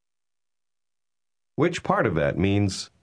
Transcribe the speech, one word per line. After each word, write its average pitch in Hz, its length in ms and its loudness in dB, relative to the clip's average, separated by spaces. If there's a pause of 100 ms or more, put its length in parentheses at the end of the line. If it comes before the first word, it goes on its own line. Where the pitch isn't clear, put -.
(1600)
Which 165 260 0
part 190 240 0
of 98 100 0
that 73 220 0
means 98 540 0 (100)